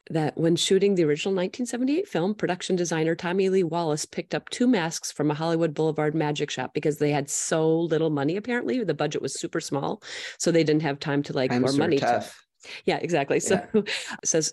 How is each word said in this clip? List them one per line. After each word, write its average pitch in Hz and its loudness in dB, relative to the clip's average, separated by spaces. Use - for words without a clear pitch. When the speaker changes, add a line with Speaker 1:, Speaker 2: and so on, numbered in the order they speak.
Speaker 1:
that 156 0
when 165 4
shooting 196 4
the 175 4
original 151 0
nineteen 190 -2
seventy-eight 262 -2
film, 185 -2
production 180 -2
designer 165 0
Tommy 185 0
Lee 190 2
Wallace 160 -2
picked - -8
up 151 -6
two - 0
masks 170 0
from 151 0
a 151 0
Hollywood 165 0
Boulevard 156 0
magic 147 -2
shop - -6
because 151 0
they 147 2
had 147 0
so 160 2
little 160 2
money, 147 0
apparently. 240 -2
The 160 0
budget 151 -2
was - -4
super 170 -6
small, 151 -4
so - 2
they 165 6
didn't 151 2
have 143 -2
time 143 0
to, 147 -8
like, 131 0
Speaker 2:
Times 127 2
Speaker 1:
or - 0
Speaker 2:
were 139 2
Speaker 1:
money 156 2
to 135 0
Speaker 2:
tough. 117 -2
Speaker 1:
Yeah, 170 2
exactly. 151 0
So 175 2
Speaker 2:
Yeah. 214 6
Speaker 1:
<laughs> - -8
it - -4
says, 160 0